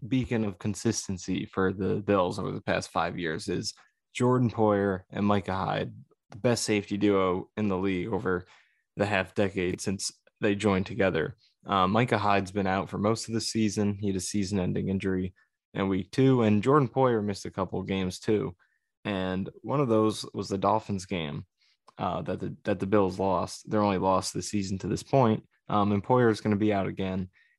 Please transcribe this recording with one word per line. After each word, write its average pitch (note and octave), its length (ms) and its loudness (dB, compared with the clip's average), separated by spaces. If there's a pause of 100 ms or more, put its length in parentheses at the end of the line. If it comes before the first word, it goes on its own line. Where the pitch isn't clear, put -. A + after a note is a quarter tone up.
beacon A#2+ 360 0
of G2+ 140 -6
consistency F#2+ 880 -4
for F#2 260 0
the G2 280 -2
Bills G2 400 2
over F#2+ 100 -4
the G#2 100 -6
past G2 300 -2
five E2+ 260 -2
years, E2 300 -4
is - 280 -4 (380)
Jordan B2 380 2
Poyer G2+ 600 2
and G2+ 140 -4
Micah G2 300 0
Hyde, G2 380 -4 (380)
the - 80 -18
best A2+ 260 0
safety G#2 320 0
duo F#2+ 600 2
in G#2+ 120 -2
the F#2 100 0
league F#2 300 -2
over F#2 360 -2 (520)
the G2+ 100 0
half F#2+ 300 -2
decade F#2 440 0
since - 300 -4 (300)
they G#2 160 2
joined G2 300 2
together. F#2 500 0 (300)
Uh, F#2+ 200 4
Micah A2+ 320 2
Hyde's G2+ 320 2
been G2 160 -2
out F#2+ 220 0
for G2 100 -8
most G#2+ 300 0
of A2 60 -4
the A2 60 -2
season. G#2 600 0
He G#2 60 -4
had F#2+ 100 -2
a F#2 40 -2
season-ending G2 680 -2
injury F#2+ 460 -2 (400)
in G2+ 140 0
week F#2 220 -2
two, C3+ 320 4
and G#2 200 4
Jordan C3+ 260 4
Poyer B2 340 2
missed G#2 220 -6
a F2+ 60 -10
couple F#2+ 320 -4
games F#2+ 360 -2
too. G2+ 380 -2 (480)
And F#2 460 -4 (100)
one B2+ 200 -2
of C3+ 80 2
those A2 440 2
was G2+ 160 -6
the G2 80 -2
Dolphins G2 480 0
game, F2 400 -6 (540)
uh, F2+ 240 -4
that F#2 180 -6
the, G2 240 -8
that G2 160 -2
the G2 60 -2
Bills F#2+ 320 2
lost, F#2+ 500 -2
their G#2+ 140 2
only G2+ 160 2
loss F#2+ 320 2
this F#2+ 180 -8
season F#2+ 300 -4
to F2+ 80 -8
this G2 160 -4
point. A#2 420 2 (240)
Um, G#2 240 0
and G2+ 100 0
Poyer B2 280 4
is G#2+ 100 -2
gonna G#2+ 160 0
be G#2 160 2
out F#2+ 140 0
again F#2+ 420 -4 (300)